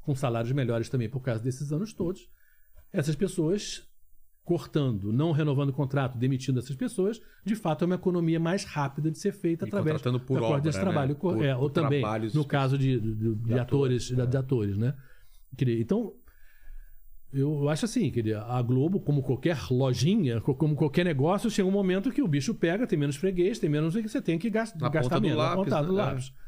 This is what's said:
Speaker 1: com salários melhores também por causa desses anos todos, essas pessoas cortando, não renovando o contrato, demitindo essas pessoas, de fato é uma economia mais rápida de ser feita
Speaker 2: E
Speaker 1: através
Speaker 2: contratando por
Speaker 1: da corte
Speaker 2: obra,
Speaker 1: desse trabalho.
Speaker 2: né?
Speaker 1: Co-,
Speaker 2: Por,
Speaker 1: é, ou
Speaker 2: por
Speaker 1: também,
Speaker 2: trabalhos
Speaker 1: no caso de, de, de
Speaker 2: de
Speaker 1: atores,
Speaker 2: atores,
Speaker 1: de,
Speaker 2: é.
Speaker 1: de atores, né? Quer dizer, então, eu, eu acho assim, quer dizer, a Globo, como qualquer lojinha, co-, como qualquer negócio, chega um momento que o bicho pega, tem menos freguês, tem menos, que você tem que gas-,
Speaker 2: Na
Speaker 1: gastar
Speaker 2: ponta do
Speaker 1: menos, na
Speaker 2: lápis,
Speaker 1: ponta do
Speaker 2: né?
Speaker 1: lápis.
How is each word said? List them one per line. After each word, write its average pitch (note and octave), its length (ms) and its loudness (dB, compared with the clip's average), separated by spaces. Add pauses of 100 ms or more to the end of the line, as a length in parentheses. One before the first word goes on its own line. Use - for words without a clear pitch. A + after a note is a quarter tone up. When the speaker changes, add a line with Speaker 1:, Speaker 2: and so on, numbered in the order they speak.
Speaker 1:
com D3 120 -2
salários A#2 380 0
melhores A#2 380 0
também A#2+ 200 -2
por B2+ 120 -6
causa A2 200 -2
desses C3+ 300 -4
anos F3+ 220 -4
todos, - 360 -6 (640)
essas D#3 220 0
pessoas F#3 720 -2 (560)
cortando, B2+ 720 0
não D#3 180 2
renovando C#3+ 380 2
o C3+ 40 -2
contrato, C3 440 0
demitindo C3 420 0
essas C3 160 -6
pessoas, A3 460 -2 (240)
de G#3 100 0
fato D#3+ 280 0
é - 20 2
uma F3+ 100 2
economia F3 440 2
mais E3 240 0
rápida D3 480 -2
de D#3 80 -8
ser G3+ 120 0
feita E3+ 340 -2
Speaker 2:
E - 20 -8
Speaker 1:
através D#3+ 300 0
Speaker 2:
contratando B2+ 220 0
por C3 140 -2
Speaker 1:
da B2+ 80 2
corte A2+ 120 2
Speaker 2:
obra, C#3+ 100 2
Speaker 1:
desse D3 160 0
trabalho. C3+ 300 2
Speaker 2:
né? D3 60 0
Speaker 1:
Co-, E3+ 180 -2
Speaker 2:
Por, A2+ 120 2
Speaker 1:
é, C3+ 100 2
ou B2 80 0
Speaker 2:
por C#3+ 80 0
Speaker 1:
também, C#3+ 300 2
Speaker 2:
trabalhos A2 320 -2
Speaker 1:
no D3 100 2
caso C#3 340 0
de, C3+ 220 2
de, A2 160 -2
de A2 200 0
Speaker 2:
de A2+ 240 0
Speaker 1:
atores, - 20 0
Speaker 2:
atores, B2+ 460 2
Speaker 1:
de, B2+ 140 0
Speaker 2:
é. A#2+ 40 2
Speaker 1:
de B2+ 120 0
atores, A2+ 400 0
né? A#2+ 180 0 (600)
Quer C#3 100 0
dizer, A#2 160 2
então, F#3+ 320 0 (1200)
eu, C#3+ 280 0
eu C#3+ 80 2
acho D#3 160 0
assim, G#3 260 0
quer A#2+ 120 -2
dizer, G#2+ 140 0
a A#2+ 240 -2
Globo, C3 380 2
como C#3+ 220 0
qualquer C#3 360 0 (120)
lojinha, C3 720 2
co-, C#3 140 0
como D3+ 200 2
qualquer D#3+ 300 2
negócio, F3 440 2
chega G3+ 180 2
um F#3+ 40 2
momento G3 400 2
que D4 100 0
o B3 60 2
bicho C#3+ 260 0
pega, F3+ 320 0
tem E3+ 140 0
menos C#3+ 160 0
freguês, F#3+ 420 2
tem E3 120 0
menos, D#3 260 2
que A3 120 -2
você C4+ 140 -4
tem E3 160 0
que A3 120 -2
gas-, A3 280 -2
Speaker 2:
Na B2+ 120 0
Speaker 1:
gastar C#3 260 2
Speaker 2:
ponta - 60 4
do - 20 -
Speaker 1:
menos, D#3 140 2
na D3+ 60 2
Speaker 2:
lápis, F3 200 0 (100)
Speaker 1:
ponta D3 100 2
do F#3 100 0
Speaker 2:
né? G3+ 100 2
Speaker 1:
lápis. B2+ 300 -4 (140)